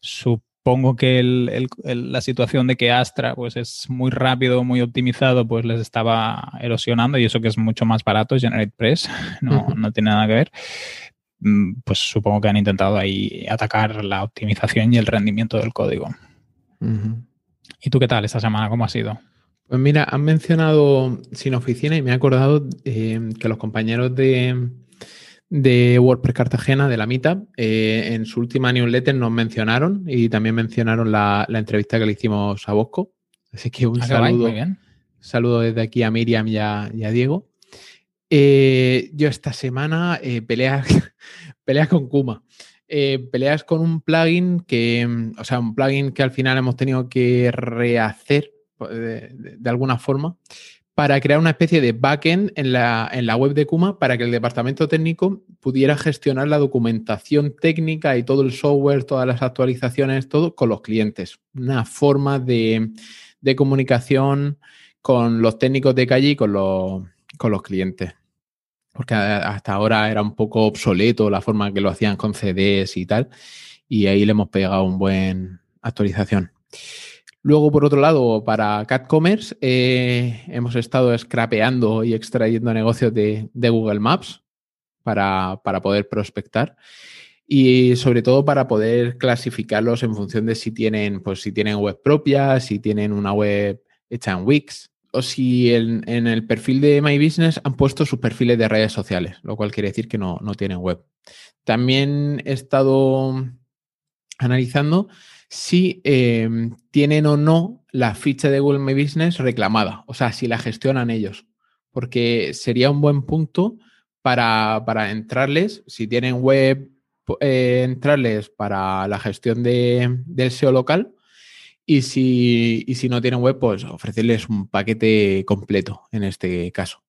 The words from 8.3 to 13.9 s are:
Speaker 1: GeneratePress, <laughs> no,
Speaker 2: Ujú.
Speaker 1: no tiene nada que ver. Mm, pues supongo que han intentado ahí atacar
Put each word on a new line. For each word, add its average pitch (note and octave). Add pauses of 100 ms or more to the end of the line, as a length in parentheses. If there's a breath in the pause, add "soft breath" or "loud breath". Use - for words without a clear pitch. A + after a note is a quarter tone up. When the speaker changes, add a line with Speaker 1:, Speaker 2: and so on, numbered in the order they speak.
Speaker 1:
GeneratePress, A2+ (160)
<laughs> -
no, C3+
Speaker 2:
Ujú. -
Speaker 1:
no A2
tiene G#2+
nada G#2+
que A2
ver. B2+ (920 loud breath)
Mm, G#2
pues -
supongo G#2
que G#2
han G#2
intentado G2+
ahí G2
atacar G#2+